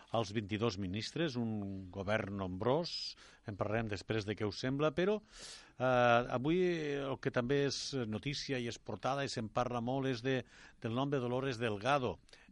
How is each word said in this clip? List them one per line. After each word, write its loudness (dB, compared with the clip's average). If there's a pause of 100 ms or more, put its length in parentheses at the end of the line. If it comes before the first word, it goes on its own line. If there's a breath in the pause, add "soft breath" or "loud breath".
(140 loud breath)
els 2
vint-i-dos 0
ministres, -4
un -4
govern -2
nombrós, 0 (580 loud breath)
en -8
parlarem 0
després -2
de -2
què 0
us -4
sembla, 0
però, 2
eh, -12 (560)
avui 2 (320)
el -2
que -2
també 4
és -2 (260)
notícia -2
i -4
és -8
portada -2
i -6
se'n -4
parla 0
molt 0
és -4
de, 2 (360 loud breath)
del -2
nom 0
de 2
Dolores -2
Delgado, 0 (320 loud breath)